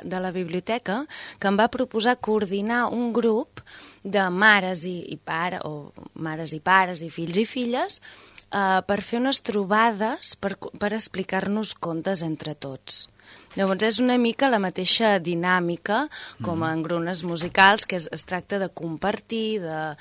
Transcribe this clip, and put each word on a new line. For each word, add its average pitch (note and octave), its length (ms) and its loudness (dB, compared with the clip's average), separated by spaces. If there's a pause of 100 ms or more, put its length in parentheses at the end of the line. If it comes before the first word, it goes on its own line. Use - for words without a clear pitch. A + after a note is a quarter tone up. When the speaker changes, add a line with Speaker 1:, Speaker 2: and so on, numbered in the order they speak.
Speaker 1:
de F3+ 200 -6
la F#3 160 -4
biblioteca, F#3 640 -4 (380)
que - 120 -2
em G3 80 4
va A3 160 4
proposar B3 480 0
coordinar G#3+ 680 0
un A#3+ 240 -2
grup A3+ 520 0 (360)
de G3 280 0
mares F#3 560 4
i, F3+ 220 -6
i - 100 -10
pare, E3+ 480 -4
o D3 300 -10 (160)
mares D#3 420 -8
i D#3 80 -8
pares F3+ 400 4
i E3 80 -10
fills E3 320 -2
i A3+ 80 2
filles, B3+ 540 -4 (460)
eh, F#3+ 360 2
per G3+ 160 0
fer A#3+ 220 -4
unes C4+ 180 0
trobades G#3+ 960 0
per G3 220 -4
co-, - 180 -12
per G3+ 160 -2
explicar-nos G3 800 -2
contes E3 500 -4
entre D#3 320 -4
tots. - 520 -8 (440)
Llavors, F#3+ 340 0
és A3 160 2
una B3 160 4
mica A#3+ 320 2
la A#3+ 100 4
mateixa G3 640 2
dinàmica F3 840 0 (320)
com E3 240 -4
Speaker 2:
Mhm. D#3+ 80 0
Speaker 1:
en D#3+ 120 -2
grunes E3+ 400 -2
musicals, F3+ 600 4
que - 120 -4
es, E3 140 -6
es D#3+ 140 -8
tracta F#3 340 -4
de F#3 120 -2
compartir, G#3+ 880 -4
de, D#3 400 -4